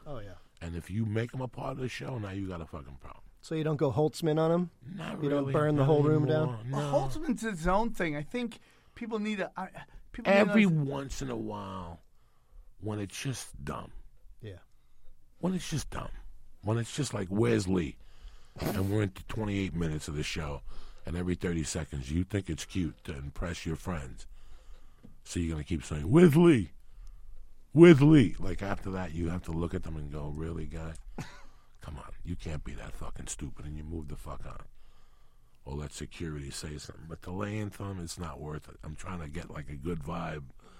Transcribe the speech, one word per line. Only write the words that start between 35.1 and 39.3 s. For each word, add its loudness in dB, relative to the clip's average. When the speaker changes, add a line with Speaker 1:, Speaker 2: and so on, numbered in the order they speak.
Speaker 2:
Or -10
let -8
security -8
say -8
something. -14
But -12
the -10
lay -4
anthem, -8
it's -10
not -8
worth -8
it. -16
I'm -10
trying -8
to -8
get, -8